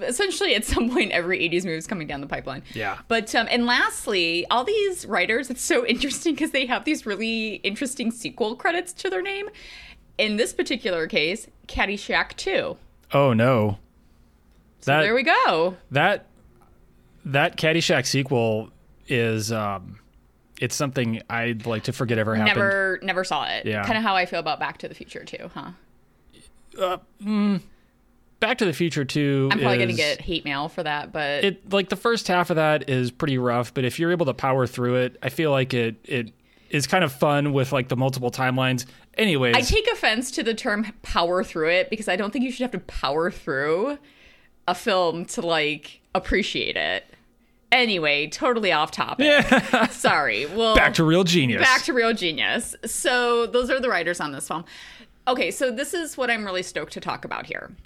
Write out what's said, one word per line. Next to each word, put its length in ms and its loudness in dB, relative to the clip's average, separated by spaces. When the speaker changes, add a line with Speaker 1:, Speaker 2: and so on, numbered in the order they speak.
Speaker 1:
essentially 500 0
at 100 2
some 280 0
point 220 0
every 300 0
eighties 220 0
movie 140 -4
is 80 -12
coming 180 -6
down 160 -8
the 60 -10
pipeline. 340 -8
Speaker 2:
Yeah. 320 -4
Speaker 1:
But, 260 0
um, 160 2
and 160 2
lastly, 880 0
all 140 2
these 420 -2
writers, 420 0
it's 140 -8
so 220 2
<laughs> 20 -4
interesting 480 0
'cause 160 -2
they 160 0
have 180 -2
these 220 -2
really 560 -4
interesting 480 -4
sequel 440 -6
credits 380 -2
to 160 -6
their 140 -4
name. 260 -6
In 180 0
this 160 -2
particular 540 -2
case, 400 -2
Caddyshack 680 -2
Two. 420 -2
Speaker 2:
Oh, 180 6
no. 440 4
Speaker 1:
So 100 0
Speaker 2:
That 100 6
Speaker 1:
there 140 4
we 80 4
go. 520 4
Speaker 2:
that, 340 2
that 320 2
Caddyshack 480 4
sequel 640 2
is, 440 0
um, 480 -4
it's 160 -4
something 540 -2
I'd 380 -2
like 160 -2
to 100 -4
forget 240 0
ever 180 2
happened. 220 2
Speaker 1:
Never, 460 2
never 200 -2
saw 240 -2
it. 180 -4
Speaker 2:
Yeah. 200 0
Speaker 1:
Kinda 160 0
how 140 2
I 100 2
feel 140 -4
about 200 -4
Back 200 -6
to 80 -10
the 80 -18
Future 280 -16
too, 300 -14
huh? 180 -12
Speaker 2:
Uh, 180 0
mm, 380 2
Back 200 2
to 60 2
the 80 2
Future 320 -2
Two 460 2
Speaker 1:
I'm 80 2
probably 180 2
gonna 140 2
Speaker 2:
is 60 -2
Speaker 1:
get 240 0
hate 240 -4
mail 240 -4
for 140 -6
that, 280 -4
but 320 -2
Speaker 2:
it, 280 -2
like, 180 2
the 60 -4
first 320 0
half 220 4
of 80 0
that 320 2
is 220 2
pretty 260 0
rough, 360 0
but 120 0
if 140 -2
you're 120 2
able 160 2
to 60 2
power 340 2
through 280 0
it, 280 0
I 60 -2
feel 220 0
like 220 2
it, 300 0
it 280 -4
is 180 0
kind 160 4
of 80 2
fun 420 2
with, 180 2
like, 180 0
the 60 -2
multiple 360 0
timelines. 540 0
Anyways. 400 4
Speaker 1:
I 60 4
take 300 2
offense 400 0
to 100 -4
the 140 -2
term 360 -2
"power 400 0
through 260 -2
it" 220 2
because 160 -6
I 80 2
don't 180 -2
think 120 0
you 60 -2
should 120 -4
have 80 -2
to 80 -4
power 500 -2
through 720 -2
a 60 2
film 520 0
to, 160 -6
like, 600 -2
appreciate 600 0
it. 300 0
Anyway, 560 2
totally 440 0
off 180 2
topic. 380 -2
Speaker 2:
Yeah. 600 4
<laughs> 20 -8
Speaker 1:
Sorry. 580 0
Well, 280 2
Speaker 2:
Back 200 4
to 80 4
Real 200 4
Genius. 380 2
Speaker 1:
Back 220 4
to 100 -2
Real 200 2
Genius. 600 -2
So 600 0
those 240 0
are 100 0
the 100 -2
writers 300 0
on 120 -6
this 160 -10
film. 180 -6
Okay, 240 0
so 200 -2
this 220 -6
is 240 -6
what 140 0
I'm 120 -4
really 200 -4
stoked 300 -10
to 60 -12
talk 240 -6
about 220 -8
here. 240 -10